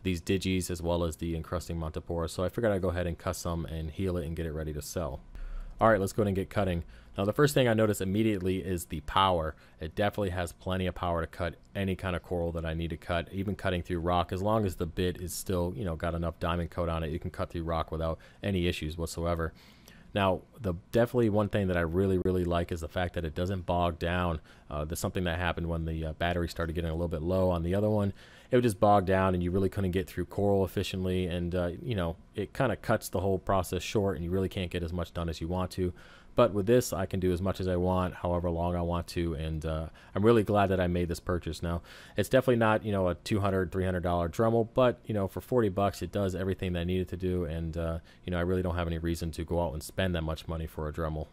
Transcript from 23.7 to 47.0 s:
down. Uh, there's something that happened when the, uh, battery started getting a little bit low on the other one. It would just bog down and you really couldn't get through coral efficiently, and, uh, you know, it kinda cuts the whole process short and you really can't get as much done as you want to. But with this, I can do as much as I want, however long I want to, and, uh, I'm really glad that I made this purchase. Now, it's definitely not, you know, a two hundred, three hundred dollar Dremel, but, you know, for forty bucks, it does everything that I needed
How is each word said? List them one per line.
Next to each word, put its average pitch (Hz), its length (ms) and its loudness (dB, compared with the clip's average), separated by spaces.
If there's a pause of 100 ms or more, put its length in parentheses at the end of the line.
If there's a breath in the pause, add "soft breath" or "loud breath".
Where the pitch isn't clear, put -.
down. 87 420 0 (300 loud breath)
Uh, 76 160 -4
there's 82 140 -6
something 95 240 -2
that 85 160 0
happened 85 300 -2
when 82 160 -2
the, 80 200 -4
uh, 78 80 -4
battery 87 360 0
started 82 240 -4
getting 82 180 -2
a - 20 -4
little 85 140 -2
bit 80 160 -4
low 92 260 2
on 85 140 0
the 87 100 0
other 104 160 2
one. 101 240 0 (380 loud breath)
It - 40 4
would 123 80 6
just 113 160 2
bog 104 280 6
down 95 260 6
and 90 100 2
you 87 60 0
really 95 200 2
couldn't 95 220 0
get 90 160 0
through 87 180 -4
coral 98 380 2
efficiently, 92 640 0
and, 87 300 -2
uh, 87 160 0 (100)
you 123 140 -4
know, 85 200 0 (200)
it 98 180 -6
kinda 220 240 0
cuts - 320 0
the 90 120 -2
whole 95 180 2
process 92 420 0
short 98 360 0
and 85 60 -6
you 85 60 -4
really 95 200 0
can't 90 220 -4
get 87 120 -4
as 85 100 -6
much 87 220 -6
done 85 140 -2
as 82 120 -6
you 82 60 -4
want 90 240 -2
to. 90 220 -2 (400 loud breath)
But 120 200 4
with 98 140 0
this, 120 260 4
I 92 140 -2
can - 120 -4
do 90 140 2
as 87 80 0
much 95 180 -2
as 92 80 -2
I 90 100 2
want, 90 360 2
however 87 380 -2
long 85 240 0
I 87 80 0
want 85 240 -2
to, 85 260 -2
and, 78 320 -4
uh, 78 240 -4 (240 loud breath)
I'm 95 100 2
really 110 200 8
glad 101 240 4
that 95 120 2
I 90 60 4
made 87 240 2
this 85 100 -4
purchase. 85 440 -4
Now, 85 180 -2 (340 loud breath)
it's 101 140 0
definitely 127 280 4
not, 110 280 4
you 110 60 -2
know, 95 180 2
a 87 60 0
two - 240 -2
hundred, 95 320 0
three 95 140 0
hundred 90 180 0
dollar 87 260 0
Dremel, 113 460 2
but, 123 320 4
you 110 80 -2
know, 98 120 0
for 90 140 -8
forty 117 280 2
bucks, 98 340 0
it 85 80 -8
does 95 240 0
everything 92 380 -2
that 87 80 0
I - 20 -2
needed 92 260 0